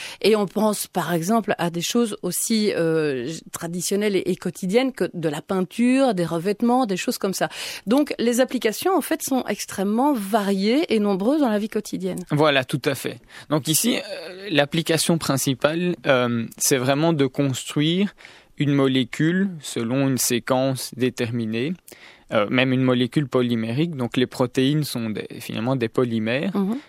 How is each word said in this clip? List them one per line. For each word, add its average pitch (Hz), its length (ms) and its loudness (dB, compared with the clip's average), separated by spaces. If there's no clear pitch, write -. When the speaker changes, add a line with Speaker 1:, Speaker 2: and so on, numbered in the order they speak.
Speaker 1:
Et 220 140 6
on 208 100 2
pense, 214 400 0
par 170 260 -2
exemple, 175 460 0
à 175 120 0
des 170 120 -4
choses 233 400 0
aussi, 208 540 0
euh, 151 520 0
traditionnelles 196 640 -2
et, 175 160 0
et 180 60 0
quotidiennes 180 560 -2
que 175 200 -2
de 165 160 -4
la 151 140 -4
peinture, 240 720 2
des 175 100 0
revêtements, 208 600 0
des 190 100 -2
choses 233 220 -4
comme 190 160 -2
ça. 160 140 -2
Donc, 277 320 2
les 233 180 2
applications, 254 580 0
en 302 40 4
fait, - 200 -2
sont 262 280 -2
extrêmement 208 640 -2
variées 208 840 2
et 226 40 4
nombreuses 208 420 2
dans 277 80 4
la 214 100 2
vie 208 120 -4
quotidienne. 180 480 -6
Speaker 2:
Voilà, 143 340 4
tout - 200 -4
à 139 100 2
fait. - 260 -8
Donc 151 200 0
ici, 160 280 2
euh, 185 540 -10
l'application 160 640 2
principale, 151 800 0
euh, 120 380 2
c'est - 180 2
vraiment 139 380 2
de 143 100 2
construire 151 920 0
une 143 160 2
molécule 139 760 2
selon 123 440 -2
une 131 120 0
séquence 127 760 0
déterminée, 117 800 -2
euh, 104 160 4
même 127 240 2
une 131 80 2
molécule 127 440 2
polymérique. 123 720 0
Donc 123 220 -2
les 123 80 2
protéines 131 580 0
sont 117 240 -6
des, 104 180 -6
finalement 117 340 -4
des 117 140 0
polymères 123 680 0
Speaker 1:
Mhm. 202 220 -2